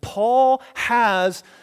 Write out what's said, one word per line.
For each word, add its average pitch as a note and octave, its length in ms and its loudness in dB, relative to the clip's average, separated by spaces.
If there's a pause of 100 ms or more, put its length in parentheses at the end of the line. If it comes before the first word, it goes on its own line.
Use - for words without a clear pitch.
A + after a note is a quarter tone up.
Paul C4 600 0 (140)
has F#3+ 680 0 (180)